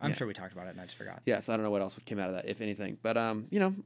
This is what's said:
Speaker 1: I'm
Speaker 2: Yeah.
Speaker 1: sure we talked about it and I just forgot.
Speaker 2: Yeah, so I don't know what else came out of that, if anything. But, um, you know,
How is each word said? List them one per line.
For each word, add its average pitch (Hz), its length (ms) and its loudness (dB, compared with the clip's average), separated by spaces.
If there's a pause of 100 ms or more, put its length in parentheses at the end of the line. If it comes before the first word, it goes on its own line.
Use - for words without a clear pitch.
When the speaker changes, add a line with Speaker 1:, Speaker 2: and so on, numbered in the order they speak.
Speaker 1:
I'm 143 80 2
Speaker 2:
Yeah. - 80 2
Speaker 1:
sure 131 100 -2
we 101 60 -4
talked 95 180 -10
about 90 160 -10
it 90 40 -8
and 90 100 -10
I 90 40 -10
just - 120 -14
forgot. 95 280 -10
Speaker 2:
Yeah, 117 140 6
so 117 140 0
I - 40 4
don't 110 60 2
know 107 80 2
what 101 100 4
else 98 240 -2
came 104 140 -4
out 92 100 0
of 92 60 -2
that, 90 140 -4
if 101 100 -4
anything. 104 420 -2
But, 113 160 2
um, 113 340 0
you 202 80 4
know, 190 140 6 (120)